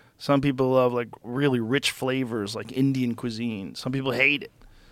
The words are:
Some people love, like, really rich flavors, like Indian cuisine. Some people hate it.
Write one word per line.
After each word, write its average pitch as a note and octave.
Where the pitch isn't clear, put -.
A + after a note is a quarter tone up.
Some C#3+
people C3
love, B2+
like, A#2+
really B2+
rich B2
flavors, A#2+
like G#2+
Indian C3
cuisine. A2
Some -
people C3+
hate C3+
it. -